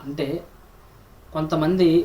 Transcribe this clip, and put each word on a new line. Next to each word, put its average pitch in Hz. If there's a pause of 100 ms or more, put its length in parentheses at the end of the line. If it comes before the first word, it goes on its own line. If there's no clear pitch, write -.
అంటే 147 (1040)
కొంతమంది 160 (140)